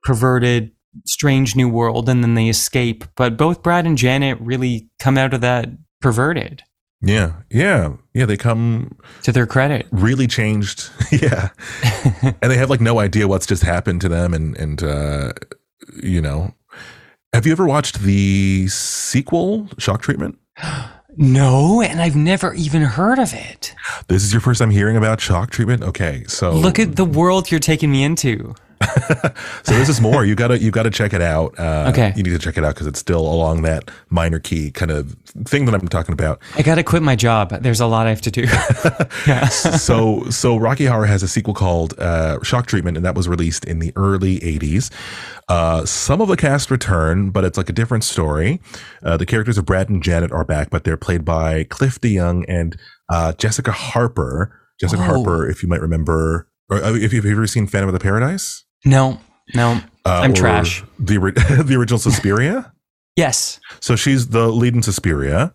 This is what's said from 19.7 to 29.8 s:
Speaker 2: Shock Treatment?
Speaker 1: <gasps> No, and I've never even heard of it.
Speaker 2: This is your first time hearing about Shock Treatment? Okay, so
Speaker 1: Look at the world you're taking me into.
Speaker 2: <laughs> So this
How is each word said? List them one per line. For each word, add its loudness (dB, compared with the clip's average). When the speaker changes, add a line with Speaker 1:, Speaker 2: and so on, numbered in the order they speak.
Speaker 2:
Shock -2
Treatment? -6
Speaker 1:
<gasps> -12
No, 4
and -2
I've 2
never 2
even 0
heard 2
of 0
it. -14
Speaker 2:
This 2
is 0
your 4
first 2
time 4
hearing 4
about 2
Shock 0
Treatment? 0
Okay, -4
so -2
Speaker 1:
Look 2
at 2
the 2
world 2
you're 2
taking 2
me 2
into. -2
Speaker 2:
<laughs> 0
So 0
this 4